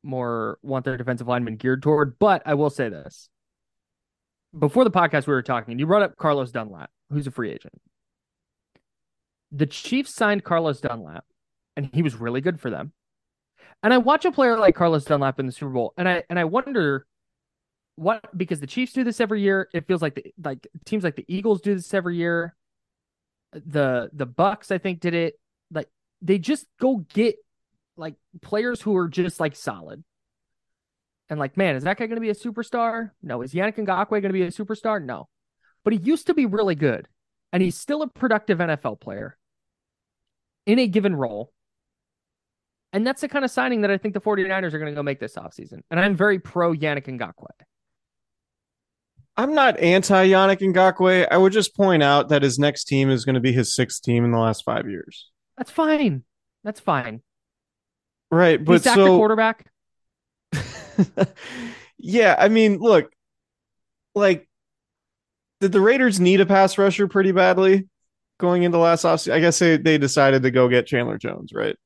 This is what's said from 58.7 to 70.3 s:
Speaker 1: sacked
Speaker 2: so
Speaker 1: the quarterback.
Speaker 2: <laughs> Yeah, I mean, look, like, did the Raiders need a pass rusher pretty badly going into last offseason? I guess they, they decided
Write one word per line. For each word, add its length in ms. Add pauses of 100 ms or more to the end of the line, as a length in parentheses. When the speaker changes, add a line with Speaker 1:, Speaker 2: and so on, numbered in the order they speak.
Speaker 1:
sacked 140
Speaker 2:
so 80
Speaker 1:
the 140
quarterback. 500 (840)
Speaker 2:
<laughs> 760 (680)
Yeah, 400
I 120
mean, 300
look, 320 (1040)
like, 320 (1120)
did 120
the 100
Raiders 380
need 220
a 60
pass 320
rusher 280
pretty 240
badly 560 (520)
going 240
into 160
last 240
offseason? 300
I 60
guess 200
they, 180
they 220
decided 440